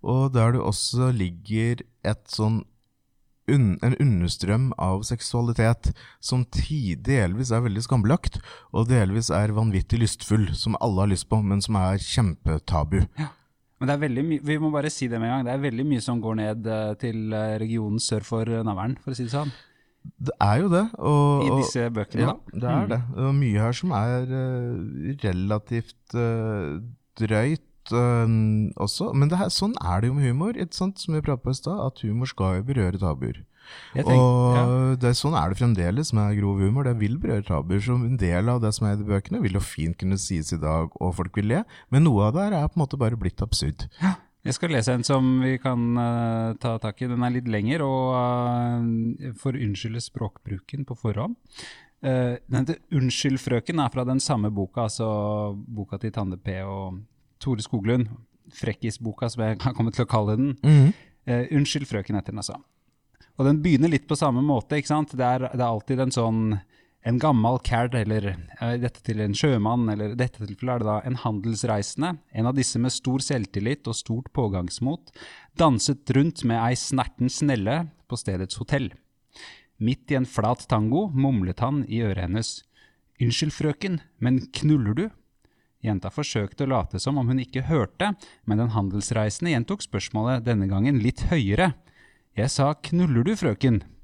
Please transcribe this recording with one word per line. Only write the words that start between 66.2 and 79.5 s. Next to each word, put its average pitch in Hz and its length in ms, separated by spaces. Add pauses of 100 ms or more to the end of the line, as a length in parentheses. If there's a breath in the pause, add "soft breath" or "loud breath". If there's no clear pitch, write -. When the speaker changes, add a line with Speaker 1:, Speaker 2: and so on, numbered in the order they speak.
Speaker 2:
en 120 140
gammel 123 440
kerd, 120 320
eller, 104 420 (240)
eh, 120 140
i - 20
dette 123 260
til 107 160
en 104 140
sjømann, 117 580
eller 104 200
i 117 40
dette 123 220
tilfellet 110 380
er 120 40
det 110 60
da 107 180
en 127 120
handelsreisende, 113 1040 (140)
en 113 120
av 127 100
disse 131 240
med 127 120
stor 131 280
selvtillit 117 680
og 113 80
stort - 380
pågangsmot, 110 800 (460 loud breath)
danset 143 480 (100)
rundt 147 300
med 113 160
ei 120 140
snerten - 540
snelle 143 600 (180)
på - 100
stedets 92 380
hotell. 135 360 (920 loud breath)